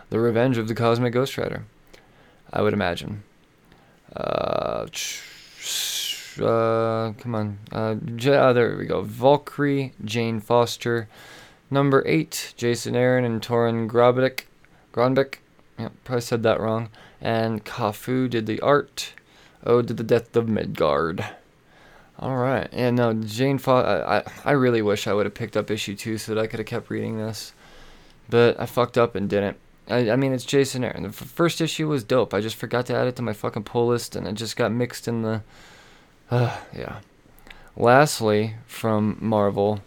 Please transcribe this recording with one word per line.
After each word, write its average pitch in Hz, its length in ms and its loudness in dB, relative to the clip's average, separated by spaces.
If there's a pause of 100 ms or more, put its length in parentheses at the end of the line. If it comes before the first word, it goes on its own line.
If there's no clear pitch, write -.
The 110 100 0
Revenge 117 380 2
of 110 100 -2
the 113 80 -2
Cosmic 117 380 2
Ghost 127 240 -2
Rider, - 260 -4 (880)
I - 100 -2
would 104 120 2
imagine. 101 500 -4 (880)
Uh, - 760 -4
ch-, - 360 -10 (380)
ch-, - 800 -6
uh, 113 760 0
come 120 160 -8
on. 104 260 -4 (120)
Uh, 110 240 -2 (220)
J-, 135 180 2
uh, 131 160 6
there 117 240 2
we 95 120 -6
go. 85 140 -2
Valkyrie, 135 920 0 (100)
Jane 113 380 -2
Foster. 117 640 0 (640)
Number 139 340 4
eight, - 520 -2
Jason 120 380 -2
Aaron 127 280 4
and 113 180 -2
Torun 117 460 0
Grobek. 123 580 2 (460)
Grobek. 131 440 2 (420)
Yeah, 113 120 -8 (140)
probably 123 180 -2
said 117 220 -2
that 110 160 4
wrong. 110 300 -2 (320)
And 113 420 -2
Kafu 123 640 -2
did 113 180 -2
the 110 120 -2
art. - 540 0 (520)
Ode 120 220 4
to 120 60 -4
the 117 100 -6
Death 113 320 0
of 113 140 2
Midgard. 85 760 0 (960)
All 131 140 -4
right. 123 380 0
Yeah, 123 180 0
no, 120 220 4
Jane 113 440 0
Fo-, 131 200 2
I, 98 400 2
I, - 60 -2 (200)
I - 80 2
really 127 300 4
wish 104 260 0
I 101 60 0
would 101 120 2
have 101 80 -6
picked 110 220 -6
up 104 160 -2
issue 107 240 -6
two 110 220 -6
so 107 180 -6
that 110 60 0
I 110 60 -2
could 110 120 -8
have 107 80 -6
kept 113 220 -8
reading 110 280 -4
this. 107 360 -8 (760)
But 117 300 6
I - 60 -6
fucked 120 320 0
up 117 180 2
and 98 140 -2
didn't. 101 280 0 (300)
I, 113 240 2
I 117 60 4
mean, 135 160 2
it's 123 100 -4
Jason 131 400 0
Aaron. 101 200 -6
The 98 60 -6
f-, 107 60 -12
first - 460 -2
issue 156 260 -2
was 143 160 0
dope. 117 300 2
I 98 80 2
just 110 160 -4
forgot 120 300 -2
to 123 80 -2
add 120 120 2
it 123 80 -4
to 123 60 -8
my 113 100 -2
fucking 113 320 -6
pull 120 240 0
list, 117 300 -2
and 87 100 -8
it 98 60 -6
just 107 240 -8
got 110 140 0
mixed 123 360 -4
in 117 140 -2
the, 110 200 -2 (880)
uh, 123 280 0 (180)
yeah. - 240 -10 (800)
Lastly, 110 800 4 (120)
from 107 540 0
Marvel, 104 640 2